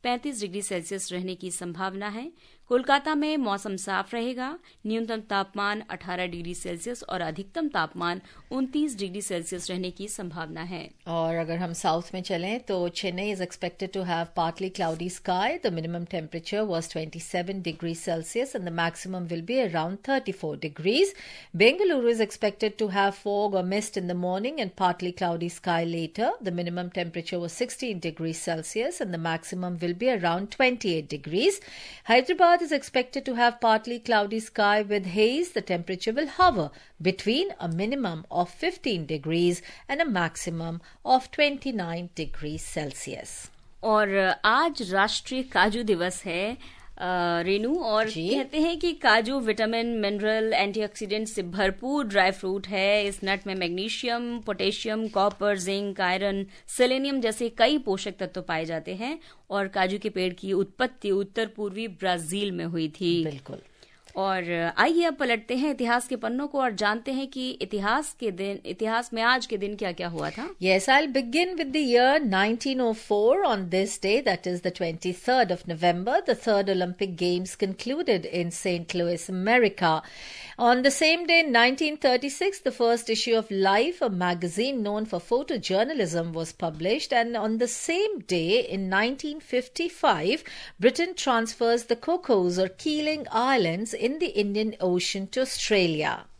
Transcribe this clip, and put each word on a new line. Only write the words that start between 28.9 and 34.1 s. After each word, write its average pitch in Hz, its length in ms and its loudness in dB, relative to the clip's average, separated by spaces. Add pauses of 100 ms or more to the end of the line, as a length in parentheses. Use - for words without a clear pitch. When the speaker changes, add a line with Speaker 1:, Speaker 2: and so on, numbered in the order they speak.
Speaker 2:
and 196 120 -4
the 165 140 -4
maximum 175 560 -4
will 175 120 -2
be 240 160 0
around 180 420 0
twenty-eight 220 560 0
degrees. 175 520 0 (440)
Hyderabad 339 560 6
is 311 120 -2
expected 269 520 -2
to 262 120 -4
have 240 240 4
partly 226 380 2
cloudy 220 400 0